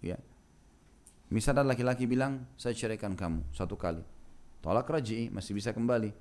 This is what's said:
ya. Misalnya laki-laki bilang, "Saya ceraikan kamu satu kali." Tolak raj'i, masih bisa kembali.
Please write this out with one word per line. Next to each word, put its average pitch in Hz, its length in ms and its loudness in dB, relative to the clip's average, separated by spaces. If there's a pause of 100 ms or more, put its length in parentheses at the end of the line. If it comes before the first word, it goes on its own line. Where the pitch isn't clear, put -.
ya. 87 160 -4 (1120)
Misalnya 135 320 6
laki-laki 123 400 2
bilang, 131 480 2
"Saya 120 240 -2
ceraikan 107 400 -2
kamu 82 320 -2
satu 92 240 -4
kali." 82 320 -2 (560)
Tolak 107 240 2
raj'i, 117 480 -2
masih 101 240 -4
bisa 104 160 -2
kembali. 113 480 2